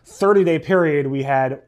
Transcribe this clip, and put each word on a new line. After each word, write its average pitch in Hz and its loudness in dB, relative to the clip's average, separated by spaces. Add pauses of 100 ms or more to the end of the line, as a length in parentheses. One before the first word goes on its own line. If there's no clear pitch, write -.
thirty-day 190 0
period, 160 0
we 139 -4
had 135 -2